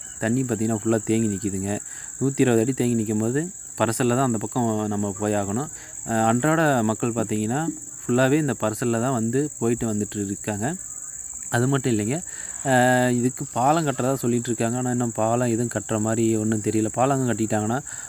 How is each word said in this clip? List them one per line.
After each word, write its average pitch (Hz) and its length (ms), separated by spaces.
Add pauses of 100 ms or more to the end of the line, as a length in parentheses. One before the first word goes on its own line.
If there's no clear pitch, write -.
(200)
தண்ணி 120 240
பார்த்தீங்கன்னா 110 400
ஃபுல்லா 110 200
தேங்கி 113 240
நிக்குதுங்க. 98 520 (420)
நூத்தி 135 200
இருபது 120 200
அடி 131 120
தேங்கி 120 300
நிக்கும்போது 113 440 (300)
பரசல்ல 120 380
தான் 135 100
அந்த 113 120
பக்கம் 107 500
நம்ம 104 320
போயாகணும். 104 500 (380)
அ, 117 60
அன்றாட 123 680
மக்கள் 110 280
பார்த்தீங்கன்னா 113 560 (400)
ஃபுல்லாவே 127 260
இந்த 151 280
பரசல்ல 113 400
தான் 135 120
வந்து 123 360 (100)
போயிட்டு 117 340
வந்துட்டு 104 320
இருக்காங்க. 104 500 (760)
அது 120 180
மட்டும் 131 300
இல்லைங்க, 120 240 (440)
அ, 127 460
இதுக்கு 123 420
பாலம் 147 340
கட்டுறதா 131 260
சொல்லிட்டு 123 340
இருக்காங்க. 117 300
ஆனா 127 140
இன்னும் 120 240
பாலம் 117 320
எதுவும் 117 220
கட்டுற 107 300
மாதிரி 113 360
ஒண்ணும் 110 260
தெரியல. 110 320
பாலம் 131 360
கட்டிட்டாங்கன்னா 110 500 (300)